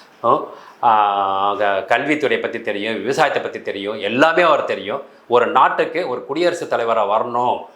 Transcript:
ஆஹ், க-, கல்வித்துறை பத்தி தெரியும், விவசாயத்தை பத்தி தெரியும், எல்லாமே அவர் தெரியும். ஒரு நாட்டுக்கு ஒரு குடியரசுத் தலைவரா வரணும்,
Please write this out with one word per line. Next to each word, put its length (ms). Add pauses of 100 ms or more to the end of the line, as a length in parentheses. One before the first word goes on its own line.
(840)
ஆஹ், 720
க-, 280
கல்வித்துறை 540
பத்தி 220
தெரியும், 340
விவசாயத்தை 480
பத்தி 200
தெரியும், 380
எல்லாமே 420
அவர் 220
தெரியும். 380 (260)
ஒரு 180
நாட்டுக்கு 600
ஒரு 180
குடியரசுத் 460
தலைவரா 360
வரணும், 500 (180)